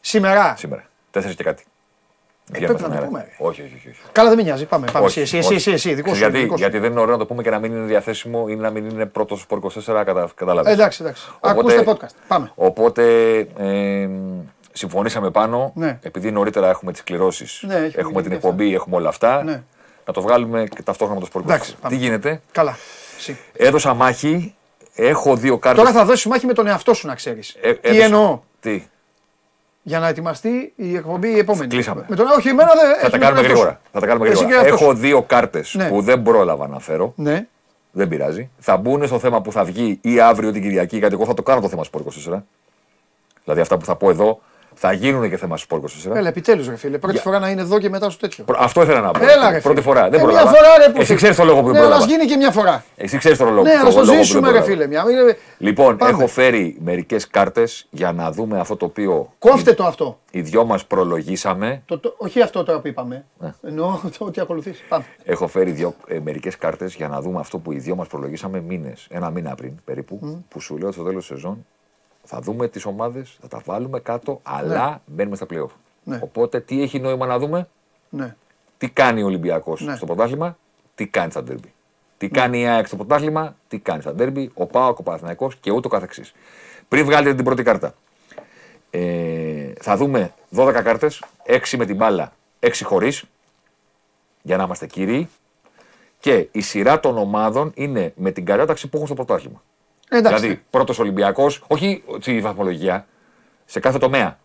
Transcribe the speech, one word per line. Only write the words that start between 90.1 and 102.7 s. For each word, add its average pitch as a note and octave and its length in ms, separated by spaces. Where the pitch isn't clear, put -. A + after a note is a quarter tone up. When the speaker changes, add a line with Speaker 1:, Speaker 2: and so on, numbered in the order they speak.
Speaker 2:
δώδεκα C3 320
κάρτες, D3 420
έξι B2+ 340
με A#2 80
την G2 100
μπάλα, G2 360
έξι - 240
χωρίς, G#2+ 400
για F#2 160
να F#2+ 60
είμαστε F2+ 240
κύριοι. A#2 420
Και A#2+ 320
η G#2+ 100
σειρά B2 380
των B2 180
ομάδων A2 580
είναι B2 400
με F#2 160
την F2+ 140
κατάταξη C#3 420
που C#3+ 80
έχουν D3+ 120
στο C3+ 80
πρωτάθλημα. B2 480
Speaker 1:
Εντάξει. G#3+ 300
Speaker 2:
Δηλαδή, G#2 300
πρώτος B2+ 300
Ολυμπιακός, G#2 680
όχι F3+ 360
στη A#2+ 220
βαθμολογία, F#2+ 640